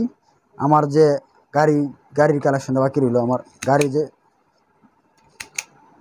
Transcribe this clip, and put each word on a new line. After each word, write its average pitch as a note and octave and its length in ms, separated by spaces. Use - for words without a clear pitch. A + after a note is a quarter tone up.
আমার D3+ 180
যে D#3 120
গাড়ি, D3+ 220
গাড়ির D3 280
কালেকশনটা C3+ 380
বাকি C#3 160
রইল, A#2+ 160
আমার B2 140
গাড়ি C#3+ 260
যে D3+ 60